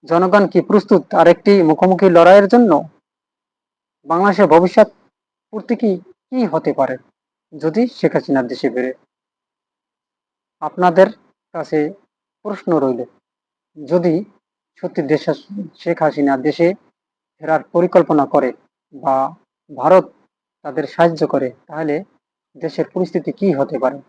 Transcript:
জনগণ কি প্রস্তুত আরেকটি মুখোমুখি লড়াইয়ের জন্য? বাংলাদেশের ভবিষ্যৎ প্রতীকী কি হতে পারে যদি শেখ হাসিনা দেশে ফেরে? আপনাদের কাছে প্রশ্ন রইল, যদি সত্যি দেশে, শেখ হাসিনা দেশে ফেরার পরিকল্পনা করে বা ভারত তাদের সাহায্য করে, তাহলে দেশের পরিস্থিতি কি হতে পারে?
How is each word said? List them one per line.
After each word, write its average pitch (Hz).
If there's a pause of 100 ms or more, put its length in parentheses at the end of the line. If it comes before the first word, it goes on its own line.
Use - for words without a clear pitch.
জনগণ 185
কি 170
প্রস্তুত 196
আরেকটি 175
মুখোমুখি 180
লড়াইয়ের 180
জন্য? 175 (1160)
বাংলাদেশের 180
ভবিষ্যৎ 175 (600)
প্রতীকী 214
কি -
হতে 151
পারে 131 (640)
যদি 160
শেখ -
হাসিনা 135
দেশে 123
ফেরে? 127 (1700)
আপনাদের 180 (460)
কাছে 156 (500)
প্রশ্ন 185
রইল, 127 (840)
যদি 175 (520)
সত্যি -
দেশে, 147 (420)
শেখ 170
হাসিনা 143
দেশে 151 (640)
ফেরার 156
পরিকল্পনা 170
করে 131 (400)
বা 135 (420)
ভারত 160 (500)
তাদের 147
সাহায্য 160
করে, 139 (160)
তাহলে 151 (520)
দেশের 147
পরিস্থিতি 170
কি 196
হতে 139
পারে? 131